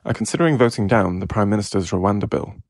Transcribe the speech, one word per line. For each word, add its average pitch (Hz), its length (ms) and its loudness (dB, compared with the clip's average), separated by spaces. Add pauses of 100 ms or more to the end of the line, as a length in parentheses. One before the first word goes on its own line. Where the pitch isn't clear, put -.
are - 100 -4
considering 143 440 0
voting 117 300 2
down 92 320 2
the 95 80 -4
Prime 101 220 0
Minister's 101 400 -2
Rwanda 98 380 0
bill. - 260 -4 (160)